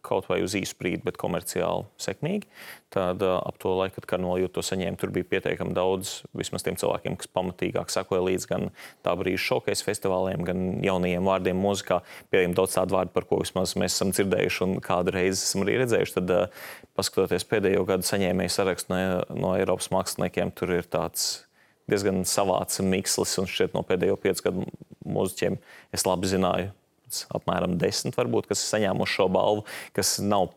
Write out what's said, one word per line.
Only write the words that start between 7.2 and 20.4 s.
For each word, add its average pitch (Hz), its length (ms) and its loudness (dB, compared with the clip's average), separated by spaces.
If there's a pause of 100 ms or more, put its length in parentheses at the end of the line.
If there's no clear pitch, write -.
kas - 140 -12
pamatīgāk 90 580 -2
sekoja 92 320 0
līdz 92 240 0
gan 95 200 -2 (360)
tā 87 120 2
brīža 92 280 -2
showcase 127 400 0
festivāliem, 95 600 0
gan 92 380 -2
jaunajiem 90 440 2
vārdiem 92 320 2
mūzikā. 98 400 0 (320)
Pietiekami 90 240 4
daudz - 200 2
tādu 92 200 2
vārdu, 92 180 0
par 90 140 0
ko 98 140 2
vismaz - 340 -2
mēs 95 180 0
esam 92 200 0
dzirdējuši 98 500 2
un 95 180 2
kādu 90 320 0
reizi 95 300 0
esam 98 200 0
arī 104 180 2
redzējuši. 98 340 2
Tad, 92 160 2
ā, 92 80 4 (560)
paskatoties 92 560 0
pēdējo 95 340 2
gadu 92 220 0
saņēmēju 92 480 2
sarakstu 95 380 0
no, 92 40 2 (380)
no 92 220 0
Eiropas 92 340 0
māksliniekiem, 92 640 -2